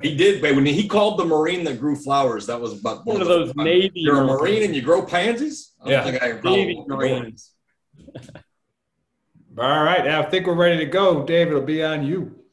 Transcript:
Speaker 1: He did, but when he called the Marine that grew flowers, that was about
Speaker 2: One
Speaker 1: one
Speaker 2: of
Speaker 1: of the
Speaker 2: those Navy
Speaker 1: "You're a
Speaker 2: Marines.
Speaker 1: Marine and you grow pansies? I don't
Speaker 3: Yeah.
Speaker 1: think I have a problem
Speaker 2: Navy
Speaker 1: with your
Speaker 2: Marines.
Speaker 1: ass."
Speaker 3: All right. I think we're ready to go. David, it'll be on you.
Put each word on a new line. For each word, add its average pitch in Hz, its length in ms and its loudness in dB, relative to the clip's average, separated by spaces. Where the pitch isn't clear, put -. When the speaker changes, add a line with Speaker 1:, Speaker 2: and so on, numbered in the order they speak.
Speaker 1:
He 147 140 -4
did, 190 260 4
but 147 140 2
when 139 100 4
he 156 220 0
called 208 320 2
the 170 60 0
Marine 165 400 0
that 127 140 -6
grew 143 160 -2
flowers, 135 520 -2
that 120 120 -4
was 107 200 -8
about 113 260 -8
Speaker 2:
One 220 120 -2
Speaker 1:
one 190 40 -2
Speaker 2:
of 170 80 -2
Speaker 1:
of 170 100 4
the - 140 -2
Speaker 2:
those - 20 -10
Navy 180 440 2
Speaker 1:
"You're 147 220 2
a 135 40 2
Speaker 2:
Marines. 135 160 0
Speaker 1:
Marine 208 220 2
and 175 120 -2
you 131 60 -4
grow 165 240 2
pansies? 233 760 -4
I - 20 -20
don't 131 80 -2
Speaker 3:
Yeah. 127 120 2
Speaker 1:
think 127 200 -4
I 123 40 -2
have 113 100 -6
a - 40 -14
problem 190 260 2
Speaker 2:
Navy 175 120 -4
Speaker 1:
with - 80 -14
your 135 100 -6
Speaker 2:
Marines. 127 540 -4
Speaker 1:
ass." - 140 -20
Speaker 3:
All 147 280 2
right. 165 240 2
I 151 160 0
think 175 240 -2
we're 175 80 0
ready 175 220 4
to 160 100 -2
go. 175 380 2
David, 165 280 2
it'll 135 120 0
be 156 180 -2
on 156 200 -2
you. 165 360 -6